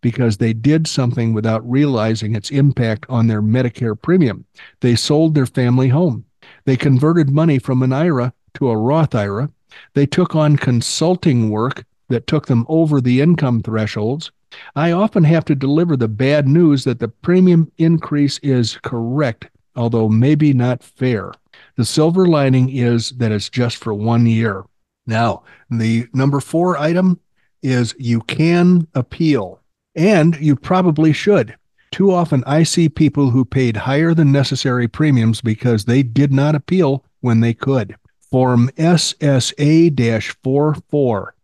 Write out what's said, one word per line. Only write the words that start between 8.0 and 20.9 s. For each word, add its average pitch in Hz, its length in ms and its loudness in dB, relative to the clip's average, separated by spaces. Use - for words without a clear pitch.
to 135 140 -2
a 113 80 -2
Roth 143 380 0
ira. 104 340 -4
They 143 120 2
took 175 300 -2
on 151 220 2
consulting 127 920 0
work 110 360 -4
that 120 180 -4
took 151 180 -2
them 120 240 0
over 156 320 2
the 127 180 2
income 147 420 2
thresholds. 110 720 -6
I 160 160 0
often 185 340 0
have 160 200 2
to 151 100 0
deliver 143 420 0
the 117 100 -2
bad 135 400 0
news 147 380 4
that 123 140 -2
the 117 100 -4
premium 175 600 2
increase 156 600 0
is 127 440 -2
correct, 123 680 -4
although 117 320 0
maybe 143 460 2
not 123 300 0
fair. 117 500 -6